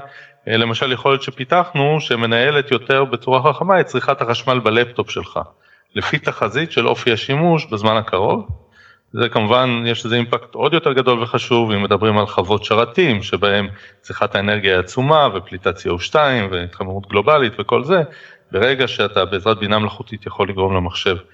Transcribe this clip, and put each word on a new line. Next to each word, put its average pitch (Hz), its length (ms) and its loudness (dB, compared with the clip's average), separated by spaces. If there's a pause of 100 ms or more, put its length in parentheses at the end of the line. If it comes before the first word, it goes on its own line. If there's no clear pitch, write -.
(480)
אה, 113 100 0
למשל 117 340 0
יכולת 131 300 0
שפיתחנו, 151 800 0
שמנהלת 123 720 0
יותר 135 340 2
בצורה 127 480 0
חכמה 180 260 2
את 151 60 2
צריכת 147 360 -2
החשמל 120 380 0
בלפטופ 113 500 0
שלך, 90 300 -8 (560)
לפי 120 240 -4
תחזית 139 520 -4
של 120 160 2
אופי 120 240 0
השימוש 151 540 0
בזמן 110 320 0
הקרוב. 113 500 0 (680)
זה 113 160 0
כמובן, 120 560 2
יש 113 200 -2
לזה 113 100 0
אימפקט 120 400 -2
עוד 147 180 0
יותר 156 200 2
גדול 123 300 2
וחשוב, 117 480 0
אם 101 120 0
מדברים 104 340 2
על 101 100 2
חוות 101 360 0
שרתים, 117 600 0
שבהם 101 440 0 (340)
צריכת - 340 -4
האנרגיה 101 380 0
היא 92 60 4
עצומה, 139 560 2
ופליטת 92 420 -4
C - 40 -18
O 90 180 -2
שתיים, 131 520 0
והתחממות 95 560 -8
גלובלית 110 520 2
וכל 117 240 0
זה, 175 180 2 (500)
ברגע 123 360 0
שאתה 101 380 0
בעזרת 101 340 -2
בינה 107 200 0
מלאכותית - 460 -6
יכול 98 240 -4
לגרום 95 260 2
למחשב, 90 420 0 (160)